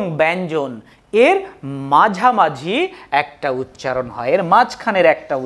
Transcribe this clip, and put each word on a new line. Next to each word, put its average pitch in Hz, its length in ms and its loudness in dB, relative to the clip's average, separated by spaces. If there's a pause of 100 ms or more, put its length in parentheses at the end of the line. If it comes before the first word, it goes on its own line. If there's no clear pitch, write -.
(200)
ব্যঞ্জন 156 520 -2 (400)
এর 277 240 4 (560)
মাঝামাঝি 185 840 2 (460)
একটা - 260 -8 (140)
উচ্চারণ 127 520 -8
হয়, 120 200 -6
এর 190 80 2 (100)
মাঝখানের 208 640 2
একটা - 200 -6 (120)